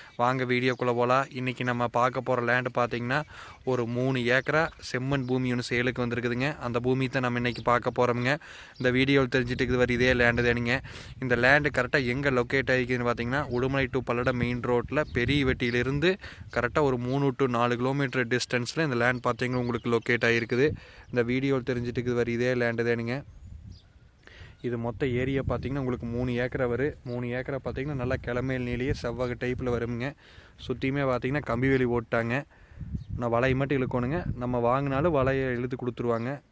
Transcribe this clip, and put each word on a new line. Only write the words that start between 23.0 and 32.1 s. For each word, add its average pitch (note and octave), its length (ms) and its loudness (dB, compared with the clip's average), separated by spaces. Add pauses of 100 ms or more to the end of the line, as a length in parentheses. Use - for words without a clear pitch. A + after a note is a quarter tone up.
இது A#2+ 140 -4
மொத்த A#2 360 -4
ஏரியா C3 280 0
பாத்தீங்கன்னா B2+ 400 -4
உங்களுக்கு B2 260 -4
மூணு B2 280 -2
ஏக்கரா B2+ 320 -2
வரும். B2+ 260 -2 (120)
மூணு B2 240 -6
ஏக்கரா B2+ 300 -6
பாத்தீங்கன்னா C3 400 -6
நல்லா B2+ 180 -2
கிழமையில் B2+ 500 -4
நீலையே B2 280 -2
செவ்வக B2 400 -4
டைப்ல B2 380 -2
வருமுங்க. A#2 340 -2 (520)
சுத்தியுமே C3+ 460 -2
பாத்தீங்கன்னா C3 380 0
கம்பி A#2+ 260 0
வேலி B2+ 180 4
போட்டாங்க. A#2 460 0 (840)